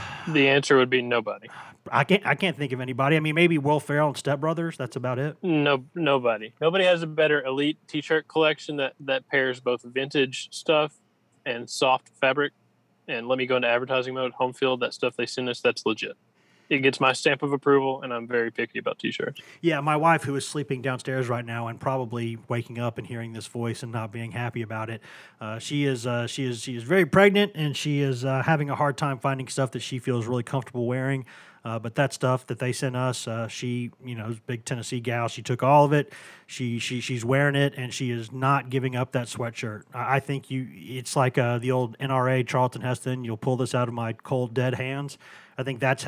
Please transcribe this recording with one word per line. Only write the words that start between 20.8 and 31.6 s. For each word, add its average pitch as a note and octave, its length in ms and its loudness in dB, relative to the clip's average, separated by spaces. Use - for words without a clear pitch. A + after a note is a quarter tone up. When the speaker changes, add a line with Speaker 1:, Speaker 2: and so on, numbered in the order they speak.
Speaker 2:
downstairs C3 480 -2
right A#2+ 160 -2
now A#2 220 -6
and A2+ 120 -10
probably A#2 580 -4
waking A#2 280 -4
up A#2+ 200 -4
and A2 100 -10
hearing A#2 240 -10
this A2 160 -10
voice A#2 360 -6
and A#2 100 -10
not A2 180 -6
being A#2 200 -8
happy A#2+ 320 -6
about A2 260 -8
it, A2+ 120 -10
uh, A2+ 200 -8
she C#3+ 260 -2
is, B2 200 0
uh, A#2+ 220 -2
she C3+ 160 -6
is, B2 200 -4
she B2+ 120 -8
is A#2 80 -8
very F3 220 6
pregnant, G3+ 500 6
and D3+ 220 0
she C#3+ 240 2
is, C3 240 0
uh, C3 180 0
having C#3+ 260 2
a C3+ 60 -2
hard C#3+ 220 0
time C#3 200 -2
finding C3+ 300 -2
stuff C3 240 -2
that B2 80 -8
she C3 180 -6
feels A#2+ 300 -2
really B2 160 0
comfortable B2 420 -4
wearing. C3 380 -2